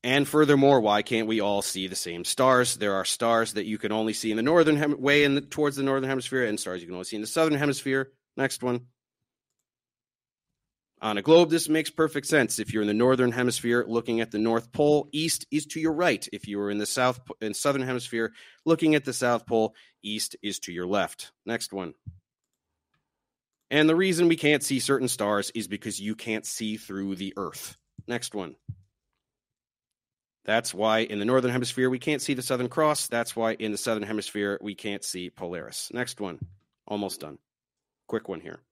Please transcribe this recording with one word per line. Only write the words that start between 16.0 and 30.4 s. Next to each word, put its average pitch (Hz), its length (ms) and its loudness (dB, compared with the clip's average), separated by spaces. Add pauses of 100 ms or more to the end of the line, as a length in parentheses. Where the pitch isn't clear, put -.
If 104 140 -12
you 101 120 -4
are 101 100 -2
in 101 80 -2
the 104 80 -2
south 127 380 0
p-, - 80 -16 (140)
in 104 80 -6
southern 139 280 0
hemisphere 120 500 -4 (340)
looking 160 280 4
at 143 120 2
the 131 80 -6
South 120 320 0
Pole, 113 280 0 (280)
east 104 400 -8
is 101 180 -6
to 90 120 -12
your 90 140 -6
left. 92 460 -4 (140)
Next 113 260 -6
one. 92 220 -10 (1800)
And 151 180 6
the 160 80 4
reason 175 320 4
we 165 80 6
can't 147 260 4
see 131 180 0
certain 127 280 2
stars 104 460 0
is 107 120 -4
because 98 320 -8
you 104 160 -6
can't 110 300 -6
see 107 320 -6
through 98 400 -8
the 95 220 -8
Earth. - 400 -10 (280)
Next 117 280 -8
one. 87 220 -8 (1900)